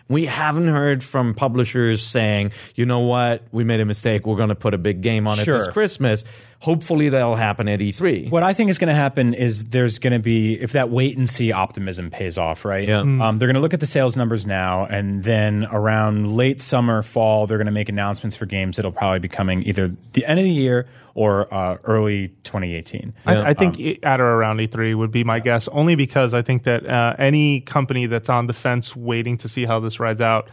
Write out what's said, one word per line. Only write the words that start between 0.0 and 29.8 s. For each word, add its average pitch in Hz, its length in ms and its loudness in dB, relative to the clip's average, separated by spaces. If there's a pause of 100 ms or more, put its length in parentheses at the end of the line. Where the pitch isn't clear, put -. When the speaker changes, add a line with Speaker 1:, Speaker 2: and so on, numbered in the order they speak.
Speaker 1:
We 151 180 0
haven't 151 420 0
heard 143 340 2
from 120 320 -2
publishers 117 720 0
saying, 104 460 0 (240)
"You 120 100 0
know 123 140 2
what? 120 500 0
We 117 140 -2
made 113 160 2
a 110 40 2
mistake. 107 420 -2
We're 107 100 0
gonna 101 180 2
put 104 200 -2
a 95 40 0
big 92 240 -2
game 110 240 0
on 107 80 0
it 104 40 -2
this 107 60 0
Speaker 2:
Sure. 107 280 0
Speaker 1:
Christmas." 131 520 0 (360)
Hopefully 156 500 0
that'll 120 260 2
happen 107 320 0
at 104 140 0
E 101 100 0
three. 156 360 0
Speaker 2:
What 165 140 2
I 190 120 2
think 208 160 2
is 175 80 0
gonna 165 160 2
happen 135 400 2
is 113 300 -2
there's 117 340 0
gonna 123 200 2
be, 110 360 2
if 120 180 -6
that 131 160 0
wait 127 280 0
and 127 120 2
see 117 240 0
optimism 92 580 -4
pays 90 280 -8
off, 80 260 -4
right? 98 240 -2
Speaker 1:
Yeah. 107 140 2
Speaker 3:
Mm. 135 200 2
Speaker 2:
Um, 110 160 2
they're 123 100 2
gonna 131 120 2
look 160 140 0
at 156 60 0
the 151 60 -4
sales 131 300 0
numbers 113 300 -2
now, 92 400 -2
and 101 380 -4
then 107 460 2
around 107 640 0
late 131 280 0
summer, 117 400 2
fall, 107 440 2
they're 107 120 -2
gonna 104 120 -2
make 104 200 -2
announcements 101 440 -4
for - 120 -10
games 92 300 -4
that'll 98 160 -4
probably 95 260 0
be 87 100 -6
coming 92 380 -2
either 95 240 0 (240)
the 127 100 0
end 151 140 2
of 190 60 2
the 190 80 2
year 127 340 0 (280)
or, 104 380 0
uh, 92 320 -2
early 104 480 0 (120)
twenty 90 300 -6
eighteen. - 380 -10 (140)
Speaker 3:
I, 170 80 4
Speaker 1:
Yeah. - 80 4
Speaker 3:
I 147 100 4
think 175 220 2
Speaker 2:
Um, - 80 -12
Speaker 3:
it, - 200 -4
at 135 180 2
or 123 60 4
around 110 340 2
E 110 60 0
three 110 280 -2
would 110 180 -2
be 120 100 0
my 113 180 0
guess, 117 280 0
only 160 280 2
because 131 360 2
I 120 80 2
think 120 220 0
that, 120 260 0
uh, 117 300 2
any 143 420 4
company 131 460 -2
that's 113 240 -2
on 120 160 2
the 120 80 -4
fence 123 420 -4
waiting 120 420 -4
to - 100 -12
see 120 180 -4
how 113 140 2
this 110 200 -6